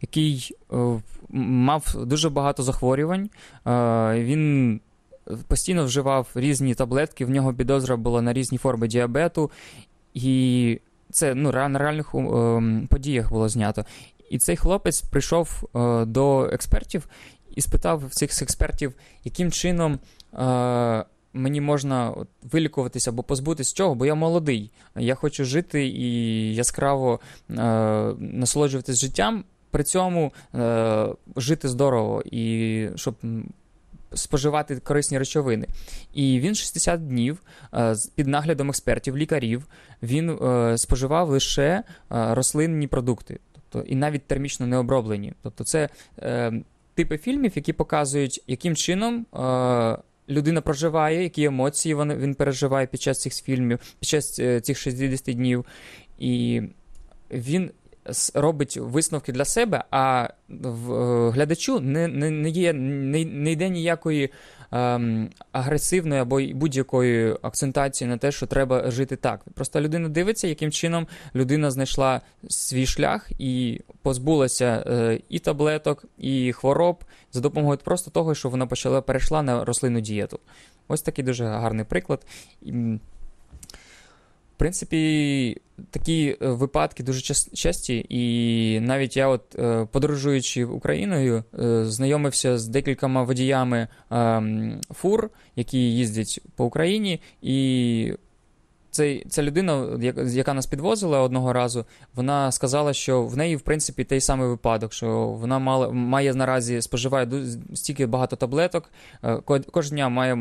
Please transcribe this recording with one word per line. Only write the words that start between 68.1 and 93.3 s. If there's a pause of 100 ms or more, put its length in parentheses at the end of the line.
те,
що
треба
жити
так. (140)
Просто
людина
дивиться,
яким
чином (280)
людина
знайшла (280)
свій
шлях
і (220)
позбулася,
е,
і
таблеток, (140)
і
хвороб (280)
за
допомогою
просто
того,
що
вона
почала,
перейшла
на
рослинну
дієту. (480)
Ось
такий
дуже
гарний
приклад. (360)
І,
м, (1500)
в
принципі, (300)
такі,
е,
випадки
дуже
час-,
часті,
і
навіть
я
от, (160)
е,
подорожуючи
Україною, (140)
е,
знайомився
з
декількома
водіями, (220)